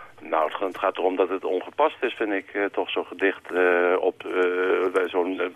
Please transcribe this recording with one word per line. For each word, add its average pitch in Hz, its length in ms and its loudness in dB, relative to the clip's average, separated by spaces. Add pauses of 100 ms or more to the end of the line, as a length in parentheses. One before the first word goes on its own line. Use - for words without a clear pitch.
(200)
Nou, 80 320 0
het, - 80 -8
het 92 180 -4
gaat 95 180 0
erom 92 200 0
dat 92 120 4
het 92 160 -4
ongepast 139 560 0
is, 117 120 -2
vind 104 200 -4
ik, 95 200 -4
eh, 101 120 0
toch 95 260 -4
zo'n 87 140 -4
gedicht, 95 480 -2
eh, 90 480 4
op, - 240 -2
eh, 90 680 2
bij 90 160 2
zo'n, 90 320 -2
eh, 90 160 -2